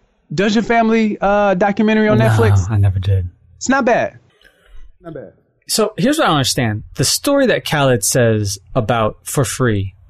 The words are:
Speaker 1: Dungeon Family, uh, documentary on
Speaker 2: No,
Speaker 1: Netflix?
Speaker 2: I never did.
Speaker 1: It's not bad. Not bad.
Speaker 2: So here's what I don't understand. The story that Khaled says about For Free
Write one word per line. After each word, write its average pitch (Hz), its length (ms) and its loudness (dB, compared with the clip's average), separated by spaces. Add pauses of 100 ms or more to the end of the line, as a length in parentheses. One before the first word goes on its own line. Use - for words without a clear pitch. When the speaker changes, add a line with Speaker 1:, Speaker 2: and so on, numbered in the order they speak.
(340)
Speaker 1:
Dungeon 202 300 0
Family, 226 560 0
uh, 202 360 2
documentary 214 520 2
on 214 120 4
Speaker 2:
No, 220 100 2
Speaker 1:
Netflix? - 420 2
Speaker 2:
I 107 60 0
never 98 220 2
did. 95 280 -2 (300)
Speaker 1:
It's - 100 -12
not 269 160 0
bad. 190 360 0 (800)
Not 165 140 -16
bad. 113 180 -16 (340)
Speaker 2:
So - 300 -2
here's 269 200 0
what 294 80 0
I - 20 2
don't 170 100 2
understand. 117 460 -2 (120)
The 143 100 -2
story 277 420 0
that 147 180 0
Khaled 139 400 0
says 110 520 0 (180)
about 113 500 -2
For - 180 -2
Free 107 520 -2 (140)